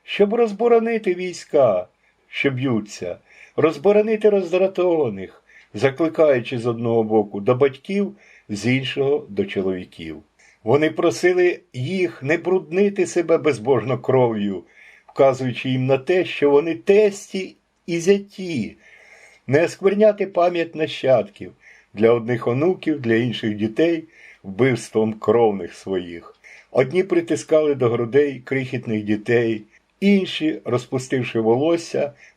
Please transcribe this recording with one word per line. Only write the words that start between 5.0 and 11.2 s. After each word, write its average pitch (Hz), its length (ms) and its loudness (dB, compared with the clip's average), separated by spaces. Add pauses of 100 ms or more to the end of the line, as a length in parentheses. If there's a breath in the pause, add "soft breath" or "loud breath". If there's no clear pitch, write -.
закликаючи 135 840 2
з 110 80 -6
одного 117 360 0
боку 107 380 0
до 113 140 2
батьків, 160 640 -2 (320 soft breath)
з 101 180 -6
іншого 135 600 -2
до 98 160 -4
чоловіків. 90 800 -6 (420 soft breath)
Вони 147 260 2
просили 175 720 0 (120)